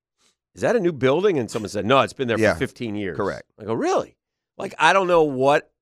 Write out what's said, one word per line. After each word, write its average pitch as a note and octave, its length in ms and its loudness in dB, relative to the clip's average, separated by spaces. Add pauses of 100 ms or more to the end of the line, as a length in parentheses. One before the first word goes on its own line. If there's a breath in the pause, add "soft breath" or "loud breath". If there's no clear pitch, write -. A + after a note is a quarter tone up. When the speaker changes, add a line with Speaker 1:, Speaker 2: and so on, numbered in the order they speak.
(560)
Speaker 1:
"Is F2 60 -12
that E3 140 0
a A#3+ 40 0
new F3 120 0
building?" D3 480 0
And G#2+ 100 -4
someone G#2+ 200 -8
said, G2 160 -6
"No, C3 160 4
it's G#2+ 120 -2
been C3 140 -6
there A2 120 0
Speaker 2:
Yeah. G#2+ 140 4
Speaker 1:
for E2 60 -6
fifteen A2+ 360 -6
years." F#2+ 220 -6
Speaker 2:
Correct. F#2 420 -6
Speaker 1:
I - 60 -18
go, G#2+ 80 -4
"Really?" D#4 420 -4 (420)
Like, - 200 -10
I D#3+ 160 4
don't F#3+ 140 2
know E3+ 160 6
what C#3 480 0 (100)